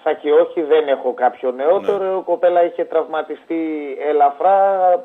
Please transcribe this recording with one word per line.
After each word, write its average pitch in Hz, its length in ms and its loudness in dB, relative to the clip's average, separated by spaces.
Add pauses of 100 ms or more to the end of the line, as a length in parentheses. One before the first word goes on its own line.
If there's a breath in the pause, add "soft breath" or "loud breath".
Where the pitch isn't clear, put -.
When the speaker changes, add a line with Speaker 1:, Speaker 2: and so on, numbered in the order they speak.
Speaker 1:
Σάκη, 151 280 -4
όχι, 165 320 2
δεν 151 260 2
έχω 131 260 -2
κάποιο 127 360 -2
νεότερο. 190 640 -2
Speaker 2:
Ναι. 190 60 -2
Speaker 1:
Η 175 40 -6
κοπέλα 175 420 2
είχε 170 200 -4
τραυματιστεί 160 720 -6 (520)
ελαφρά, 185 840 2 (140)